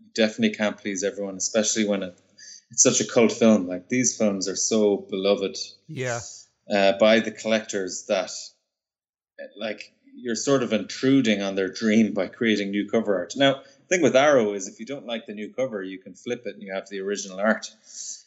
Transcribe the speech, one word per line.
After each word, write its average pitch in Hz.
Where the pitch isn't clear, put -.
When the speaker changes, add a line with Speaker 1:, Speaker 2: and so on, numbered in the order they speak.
Speaker 1:
definitely 110
can't 104
please 98
everyone, 98
especially 107
when 101
it, 90
it's -
such 120
a 113
cult 117
film. 107
Like, 90
these 123
films 98
are 92
so 104
beloved, 98
Speaker 2:
Yeah. 127
Speaker 1:
uh, 98
by 110
the 110
collectors 107
that, 95
like, 107
you're 117
sort 135
of 107
intruding 110
on 98
their 95
dream 110
by 92
creating 101
new 101
cover 104
art. 87
Now, 135
the -
thing 180
with 127
Arrow 131
is 101
if 113
you 113
don't 135
like 117
the 107
new 104
cover, 113
you 95
can -
flip 120
it 98
and -
you 95
have 95
the 98
original 98
art. 107